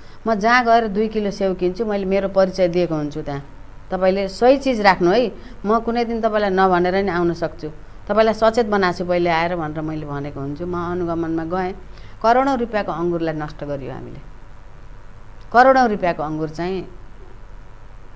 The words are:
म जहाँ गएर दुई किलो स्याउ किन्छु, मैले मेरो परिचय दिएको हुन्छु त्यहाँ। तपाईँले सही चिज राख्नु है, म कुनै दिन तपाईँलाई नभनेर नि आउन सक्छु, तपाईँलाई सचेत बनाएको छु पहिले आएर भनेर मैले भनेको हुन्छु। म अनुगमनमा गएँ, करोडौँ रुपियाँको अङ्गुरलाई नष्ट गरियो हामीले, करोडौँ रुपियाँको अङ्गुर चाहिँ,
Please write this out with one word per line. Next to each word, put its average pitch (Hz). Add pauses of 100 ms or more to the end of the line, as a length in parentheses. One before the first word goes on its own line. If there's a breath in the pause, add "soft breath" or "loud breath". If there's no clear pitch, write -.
(260 loud breath)
म 226
जहाँ 233
गएर 233
दुई 208
किलो 208
स्याउ 190
किन्छु, 185
मैले 202
मेरो 190
परिचय 190
दिएको 170
हुन्छु 151
त्यहाँ। 143 (460)
तपाईँले 190
सही 247
चिज 262
राख्नु 185
है, 220 (340 loud breath)
म 214
कुनै 233
दिन 226
तपाईँलाई 214
नभनेर 185
नि 196
आउन 170
सक्छु, 160 (400 loud breath)
तपाईँलाई 214
सचेत 220
बनाएको 196
छु 185
पहिले 175
आएर 170
भनेर 156
मैले 156
भनेको 143
हुन्छु। 143
म 175
अनुगमनमा 165
गएँ, 180 (480 loud breath)
करोडौँ 254
रुपियाँको 208
अङ्गुरलाई 165
नष्ट 151
गरियो 135
हामीले, 120 (1300)
करोडौँ 254
रुपियाँको 175
अङ्गुर 156
चाहिँ, 175 (1300)